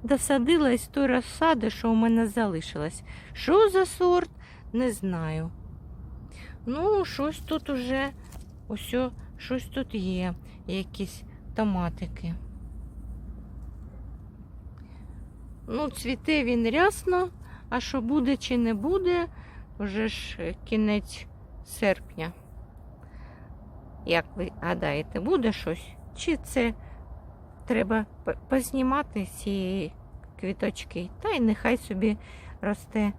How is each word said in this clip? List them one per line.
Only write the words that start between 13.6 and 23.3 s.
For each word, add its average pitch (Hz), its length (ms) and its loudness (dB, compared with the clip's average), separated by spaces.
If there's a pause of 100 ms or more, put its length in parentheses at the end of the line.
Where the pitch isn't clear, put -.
Ну, 254 220 0
цвіте 277 540 0
він 233 260 4
рясно, 359 600 4 (400)
а 247 100 0
що 262 220 -2
буде 254 360 4
чи - 200 0
не 233 160 4
буде, 349 540 4 (520)
вже 208 280 0
ж, - 320 -6
е, 165 160 -2 (100)
кінець 208 600 2 (400)
серпня. - 680 0 (1700)